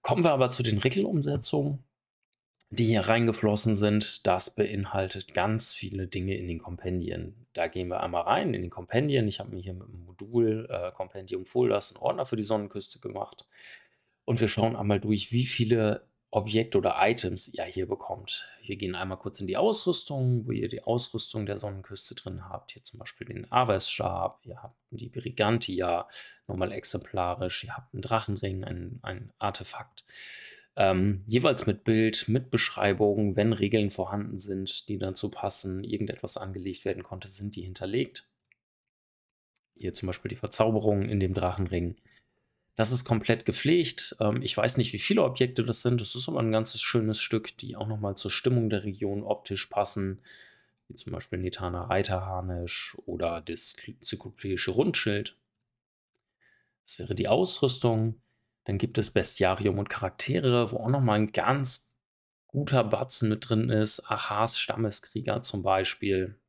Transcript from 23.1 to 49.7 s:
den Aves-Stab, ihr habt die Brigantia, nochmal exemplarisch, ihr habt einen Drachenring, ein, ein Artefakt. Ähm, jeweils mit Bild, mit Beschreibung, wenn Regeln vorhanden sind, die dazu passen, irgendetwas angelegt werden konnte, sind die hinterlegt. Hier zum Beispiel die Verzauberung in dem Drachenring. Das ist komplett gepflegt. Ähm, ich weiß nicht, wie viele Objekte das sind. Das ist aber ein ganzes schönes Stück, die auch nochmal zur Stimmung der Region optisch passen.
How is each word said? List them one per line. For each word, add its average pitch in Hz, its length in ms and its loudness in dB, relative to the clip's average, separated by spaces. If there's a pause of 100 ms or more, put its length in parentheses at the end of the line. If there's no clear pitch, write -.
den 101 240 -10
Aves-Stab, 95 960 0
ihr - 180 -16
habt - 140 -20 (140)
die 117 180 -12
Brigantia, 104 1000 0 (400)
nochmal 92 240 -2
exemplarisch, - 960 -2
ihr - 100 -10
habt - 180 -14
einen - 80 -8
Drachenring, 98 640 -2
ein, 90 380 -8
ein 95 380 -10
Artefakt. - 680 -6 (720)
Ähm, 95 500 4
jeweils 127 380 2
mit 104 180 0
Bild, 110 460 2
mit 123 200 0
Beschreibung, 104 840 2
wenn 110 160 4
Regeln 104 400 2
vorhanden 101 480 -6
sind, 95 480 -6
die 104 100 -4
dazu 95 300 -4
passen, 95 560 -2
irgendetwas - 540 -4
angelegt 95 480 -8
werden 95 180 -4
konnte, 98 240 -12
sind 101 300 -8
die 87 60 -10
hinterlegt. 95 640 -6 (1500)
Hier 90 180 -6
zum - 140 -6
Beispiel - 220 -6
die - 80 -6
Verzauberung 107 720 2
in 104 100 2
dem 92 140 2
Drachenring. 90 640 0 (800)
Das 110 160 4
ist 120 100 2
komplett 113 400 2
gepflegt. - 800 2
Ähm, 110 200 2
ich - 140 -4
weiß 117 220 4
nicht, 117 160 2
wie 101 60 -4
viele 208 240 4
Objekte 123 420 2
das 120 160 0
sind. 123 180 4
Das - 160 -4
ist 123 140 -2
aber 143 100 -2
ein 113 140 2
ganzes 110 280 0
schönes 110 380 2
Stück, - 380 -2
die - 180 -12
auch 107 100 -6
nochmal 104 300 -4
zur - 160 -4
Stimmung 123 380 2
der 104 160 0
Region 101 380 -4
optisch 101 420 -6
passen. 98 560 -2 (680)